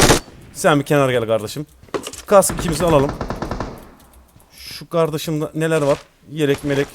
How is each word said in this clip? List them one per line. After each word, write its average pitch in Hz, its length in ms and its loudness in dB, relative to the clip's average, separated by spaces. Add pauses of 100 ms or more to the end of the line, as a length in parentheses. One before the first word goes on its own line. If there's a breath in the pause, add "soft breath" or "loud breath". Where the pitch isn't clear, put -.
(540)
Sen - 260 2
bir 135 40 -4
kenara 139 280 2
gel 117 140 0
kardeşim. 110 400 -4 (600)
Kask - 320 6
ikimizi 170 260 -2
alalım. 147 280 4 (1500)
Şu - 300 -18
kardeşimde 156 680 -2
neler 160 280 0
var? 143 160 2 (320)
Yelek 143 340 0
melek. 139 300 0